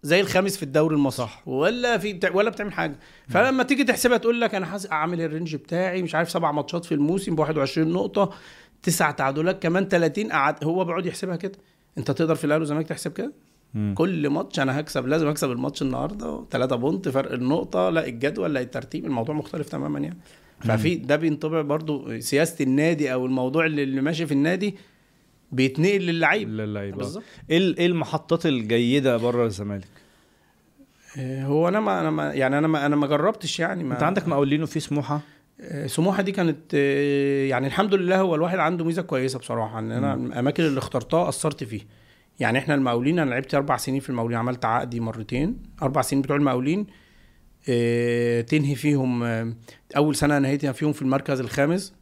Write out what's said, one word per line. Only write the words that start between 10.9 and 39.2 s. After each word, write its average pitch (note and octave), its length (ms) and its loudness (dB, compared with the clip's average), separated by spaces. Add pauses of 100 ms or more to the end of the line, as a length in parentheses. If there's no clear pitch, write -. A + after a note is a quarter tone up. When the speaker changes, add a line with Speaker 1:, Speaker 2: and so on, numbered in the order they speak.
Speaker 1:
يحسبها F3+ 300 -6
كده. G3 160 -8 (460)
انت C#3 120 -4
تقدر D#3+ 240 2
في D3+ 100 -6
الاهلي D3+ 160 2
والزمالك D3+ 280 -2
تحسب - 240 -8
كده؟ D4 200 -8 (420)
Speaker 2:
مم. G#2 220 0
Speaker 1:
كل D#3+ 320 0
ماتش D3+ 320 -2
انا C3+ 200 0
هكسب، C#3 260 -4
لازم D3+ 220 2
اكسب D3+ 220 -2
الماتش C3 320 -4
النهارده، C3+ 680 -4
تلاتة B2+ 260 0
بونت، D#3+ 320 -2
فرق C3 240 -2
النقطه، E3 580 0
لا D#3+ 160 0
الجدول، C#3+ 480 -2
لا C3 60 0
الترتيب، B2+ 460 -8
الموضوع C3 280 -2
مختلف D3+ 340 -6
تماما C#3+ 300 -4
يعني. D#3+ 200 -6 (460)
Speaker 2:
مم. A2+ 120 2
Speaker 1:
ففي C3+ 180 2
ده C#3+ 220 0
بينطبع D#3 460 0
برضو C#3+ 580 -4
سياسه D3 440 0
النادي D3 480 2
او B2+ 140 0
الموضوع C3 400 0
اللي، D3 160 0
اللي C3+ 180 -2
ماشي D#3+ 260 0
في D3 60 -2
النادي، F3+ 440 0 (760)
بيتنقل D#3 480 2
للعيب. E3+ 480 2
Speaker 2:
للعيب، G#2 460 -6
آه. G2 40 -8
Speaker 1:
بالظبط. D#3 240 -8 (280)
Speaker 2:
إيه D#3+ 80 6
ال-، F#3 200 4
إيه F3 80 4
المحطات E3+ 600 0
الجيدة A#2+ 680 2
بره A#2+ 300 2
الزمالك؟ G2+ 420 -6 (1300)
Speaker 1:
آه، C3 260 -6
هو D3+ 240 4
أنا G3+ 120 2
ما، G3 200 0
أنا D#3+ 100 0
ما، D3+ 220 -2
يعني C3+ 260 4
أنا D3+ 100 4
ما، D3 180 2
أنا D3 100 4
ما D3 100 2
جربتش D#3+ 540 0
يعني، E3+ 240 -2
ما B2+ 100 -2
Speaker 2:
أنت B2 80 -2
عندك E3 260 2
مقاولين C#3+ 340 2
وفي D#3 180 -4
سموحة؟ D3 400 -2 (400)
Speaker 1:
آه، C#3+ 260 -8
سموحة F#3 360 2
دي F#3+ 100 0
كانت، E3+ 260 0 (160)
آه، C#3 760 2
يعني C3 180 0
الحمد G3 280 0
لله F#3+ 260 2
هو F#3 140 2
الواحد E3+ 240 0
عنده E3 260 0
ميزة E3 180 0
كويسة C3 360 -2